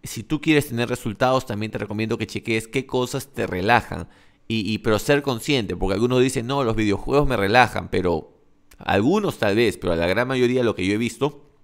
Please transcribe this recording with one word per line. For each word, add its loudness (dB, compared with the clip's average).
Si -10
tú -4
quieres 4
tener -4
resultados, 0
también -6
te -8
recomiendo -4
que -4
chequees -4
qué -4
cosas -4
te -4
relajan, 0
y, -2
y, -2
pero 2
ser 2
consciente, -2
porque -2
algunos 2
dicen, 0
"No, -2
los 0
videojuegos 2
me 0
relajan", 2
pero -2
algunos 2
tal 0
vez, 2
pero -2
la 0
gran 0
mayoría 2
lo 2
que -4
yo 0
he 0
visto -4